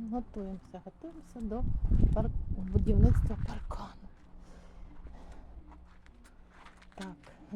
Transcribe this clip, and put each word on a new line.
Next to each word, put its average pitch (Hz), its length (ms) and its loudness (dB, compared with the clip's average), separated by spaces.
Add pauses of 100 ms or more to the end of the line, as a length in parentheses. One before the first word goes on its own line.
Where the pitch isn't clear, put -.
(120)
Готуємося, 196 760 -8
готуємося 320 540 -16
до 214 240 -2 (500)
пар-, 214 160 2 (200)
будівництва 202 880 4 (100)
паркану. - 600 -8 (3000)
Так, - 380 -14 (220)